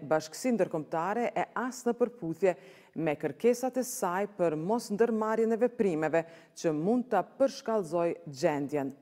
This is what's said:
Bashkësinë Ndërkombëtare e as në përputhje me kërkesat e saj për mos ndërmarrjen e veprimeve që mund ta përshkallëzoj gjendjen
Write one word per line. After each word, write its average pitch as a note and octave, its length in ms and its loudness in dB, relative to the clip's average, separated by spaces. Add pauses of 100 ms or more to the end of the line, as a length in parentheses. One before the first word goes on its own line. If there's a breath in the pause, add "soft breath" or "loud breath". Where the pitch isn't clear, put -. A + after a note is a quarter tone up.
Bashkësinë D#3 540 0
Ndërkombëtare F3+ 720 -2
e F3 140 -2 (180)
as B3+ 240 -8
në A#3 140 0
përputhje F3+ 520 0 (460 loud breath)
me D#3 160 0
kërkesat A#3+ 640 0
e A#3+ 80 -2
saj F#3+ 480 -2
për E3 240 2
mos A3 320 -2
ndërmarrjen A3 640 2
e G3+ 80 -2
veprimeve E3 600 2 (360 loud breath)
që D#3+ 160 0
mund A#3 320 0
ta F#3 160 2
përshkallëzoj F3 880 0 (140)
gjendjen C#3+ 720 0